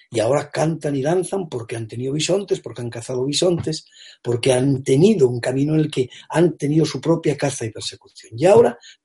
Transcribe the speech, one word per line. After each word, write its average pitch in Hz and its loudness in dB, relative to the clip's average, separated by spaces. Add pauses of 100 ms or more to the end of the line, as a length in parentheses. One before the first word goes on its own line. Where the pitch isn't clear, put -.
(100)
Y 110 -2
ahora 135 0
cantan 151 -4
y 135 -4
danzan 175 -2
porque 120 -10
han 113 -8
tenido 127 -8
bisontes, 175 -2
porque - -12
han 120 -6
cazado 123 -6
bisontes, 160 -2 (360)
porque 120 0
han 131 2
tenido 156 4
un 120 -2
camino 135 -2
en 156 4
el 151 0
que 127 -2 (180)
han 160 2
tenido 151 2
su 139 -4
propia 156 0
caza 135 -4
y 107 -4
persecución. - -14
Y 131 -2
ahora 208 6 (260)